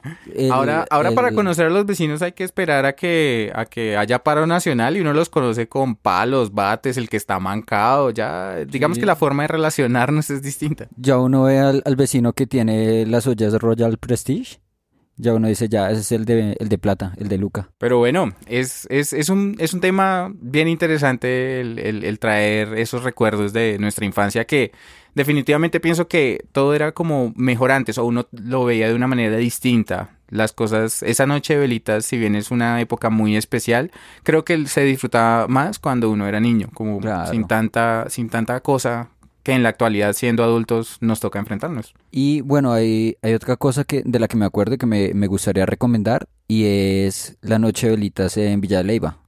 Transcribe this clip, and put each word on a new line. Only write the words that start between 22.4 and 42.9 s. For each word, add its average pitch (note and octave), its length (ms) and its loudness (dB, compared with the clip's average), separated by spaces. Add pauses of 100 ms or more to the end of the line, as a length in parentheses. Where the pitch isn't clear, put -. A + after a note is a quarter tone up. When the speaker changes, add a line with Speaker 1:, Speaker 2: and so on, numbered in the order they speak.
Speaker 2:
esos A#2 260 -4
recuerdos G#2+ 480 0
de A2+ 260 0
nuestra G#2 280 -2
infancia G2+ 400 -2
que C3+ 260 0 (420)
definitivamente D3 640 2
pienso E3+ 300 0
que C3+ 440 0
todo C#3 220 2
era D3+ 180 -2
como C#3 440 -2
mejor B2+ 340 2
antes C3 280 0
o A#2+ 80 0
uno A#2+ 260 -2
lo B2 320 -4
veía A2+ 240 2
de A2+ 60 2
una B2 140 0
manera A2+ 280 0
distinta. A#2 800 0 (140)
Las G#2+ 240 0
cosas, A2 480 -2
esa A#2+ 240 0
noche C#3+ 260 0
de D3 80 2
velitas, A2 460 0
si C3 100 -4
bien G#2+ 180 0
es G#2 160 -4
una A#2+ 300 0
época A2+ 300 -2
muy G#2+ 260 2
especial, A#2 540 0 (320)
creo D#3 240 2
que D#3 220 0
se C#3+ 160 0
disfrutaba A#2 640 2
más C#3 300 0
cuando B2 320 0
uno G#2 180 0
era G#2+ 120 -2
niño, A2+ 320 2
como G#2+ 260 -4
Speaker 1:
Claro. F#2+ 320 -4
Speaker 2:
sin A2 160 -2
tanta, A2+ 600 0
sin A#2 220 -8
tanta A#2 300 -4
cosa A#2+ 500 -2 (320)
que C3+ 100 -2
en B2+ 100 2
la A2+ 80 2
actualidad G#2 420 0
siendo A#2 320 0
adultos A2+ 560 0
nos A2+ 180 0
toca G2+ 200 -6
enfrentarnos. A2 560 -8 (160)
Speaker 1:
Y C#3+ 320 0
bueno, C#3 320 2
hay, A2+ 480 2